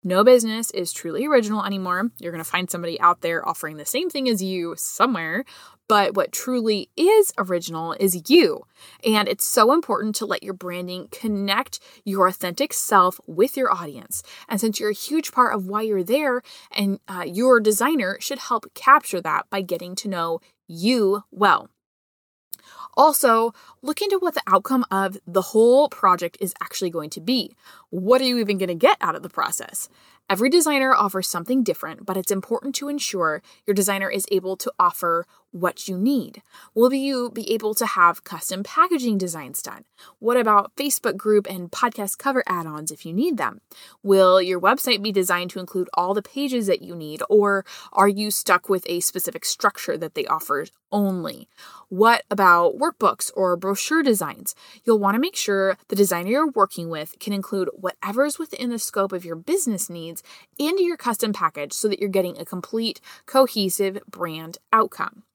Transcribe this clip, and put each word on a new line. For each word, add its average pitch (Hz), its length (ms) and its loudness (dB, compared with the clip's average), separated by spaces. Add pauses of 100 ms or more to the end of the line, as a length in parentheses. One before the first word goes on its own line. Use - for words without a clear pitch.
No 185 200 2
business 226 480 6
is 175 200 -6
truly 185 340 -6
original 214 380 2
anymore. 196 540 -4
You're 170 140 -10
gonna 165 100 -10
find 180 260 -4
somebody 170 300 -8
out 175 220 4
there 165 260 -2
offering 156 300 -6
the 147 80 -16
same 330 260 -2
thing 262 180 -2
as 202 140 0
you 175 340 -4
somewhere, 190 680 -2 (420)
but 202 300 4
what - 160 0
truly 226 640 -2
is 403 420 4
original 170 600 -4
is 180 280 0
you. 262 380 4 (380)
And 214 240 2
it's - 180 -4
so 233 260 6
important 220 440 0
to 214 100 -6
let - 160 -4
your 196 120 -10
branding 180 580 -10
connect 202 680 -4 (260)
your 190 220 4
authentic 180 460 -2
self 185 560 2
with 185 280 2
your 262 160 0
audience. 156 520 -8 (240)
And 202 120 -2
since 220 200 -2
you're 214 100 -2
a 202 40 -4
huge - 360 -4
part 247 240 2
of 190 140 -6
why 208 140 -4
you're 208 200 0
there, 254 400 0 (300)
and, 196 340 -2
uh, 185 180 -10
your 233 360 4
designer 214 580 2
should - 220 -8
help - 340 -4
capture 262 460 4
that - 300 -4
by 196 100 -2
getting 180 360 -6
to 214 120 -6
know 170 320 -4 (260)
you 202 640 2
well. - 380 2 (1300)
Also, 233 600 4 (260)
look 302 220 -6
into 392 160 0
what 359 160 0
the - 120 -4
outcome 247 440 2
of 196 260 -2 (100)
the 175 140 0
whole 240 480 4
project 175 520 0
is 190 200 -6
actually - 300 -6
going 156 180 -6
to - 140 -14
be. 233 340 -2 (320)
What 208 320 2
are 269 40 0
you 247 140 0
even 202 200 -2
gonna 180 160 -2
get 269 260 4
out 165 140 -2
of 156 80 -10
the 185 80 -14
process? - 580 -8 (400)
Every 208 220 2
designer 285 440 4
offers 190 320 0
something 233 360 -2
different, 165 420 -4
but 185 140 -4
it's 185 120 -6
important 226 460 -4
to 285 120 -6
ensure 180 540 -2 (240)
your 208 80 0
designer 196 360 0
is 190 200 -4
able 185 280 -2
to - 200 -8
offer 175 480 -2 (240)
what 175 360 -6
you 185 120 -6
need. 233 440 -2 (320)
Will 254 200 4
you 269 340 -2
be - 240 -6
able 214 220 -2
to 233 100 -2
have 175 400 2
custom 185 380 -8
packaging 269 560 0
designs 160 420 -8
done? - 240 -14 (340)
What 240 200 0
about 214 380 4
Facebook 240 420 -2
group 208 280 4
and 175 240 -8
podcast 220 460 -4
cover 262 300 -2
add-ons 160 440 -6
if 151 140 -16
you 165 80 -10
need 262 240 0
them? 139 240 -4 (420)
Will 190 380 6
your 180 180 -2
website 214 440 2
be 208 100 -4
designed 180 380 0
to 190 100 -10
include 180 320 -6
all 180 220 0
the 202 80 0
pages 254 460 -4
that 180 120 0
you - 140 -14
need, 156 340 -10
or 202 380 4 (260)
are 202 160 6
you 208 220 0
stuck - 400 0
with 185 180 0
a 175 120 -4
specific - 440 -6
structure - 540 -2
that 160 160 -8
they 151 100 -4
offer 147 400 -4 (260)
only? 180 580 -4 (420)
What 220 400 0
about 175 480 4
workbooks 233 580 -2
or 180 180 2
brochure 202 480 -2
designs? 196 520 -2 (300)
You'll 226 140 4
want 202 180 0
to 247 40 0
make 359 160 -2
sure 190 400 0 (120)
the 202 80 -4
designer 190 340 2
you're 294 200 2
working 175 380 0
with 156 300 -10
can 202 160 -6
include 196 400 -4
whatever's 208 640 -4
within 254 320 -8
the 233 80 -6
scope 196 340 -2
of 180 140 -8
your 165 100 -10
business 233 540 -2
needs 165 320 -12 (360)
into 349 240 0
your 349 140 0
custom 220 380 -4
package 151 400 -4
so - 140 -2
that 202 100 -2
you're 202 100 -4
getting 185 300 -2
a 170 80 -14
complete, 226 560 -6 (240)
cohesive 202 720 2 (100)
brand 165 480 -10 (160)
outcome. - 520 -2 (100)